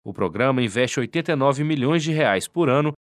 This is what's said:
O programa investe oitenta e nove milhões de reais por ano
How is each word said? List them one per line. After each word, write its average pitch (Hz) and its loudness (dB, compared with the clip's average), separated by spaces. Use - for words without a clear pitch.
O 98 -12
programa 120 0
investe 120 -2
oitenta 160 -4
e 151 0
nove 139 0
milhões 151 0
de 160 -4
reais 120 2
por 165 0
ano 147 2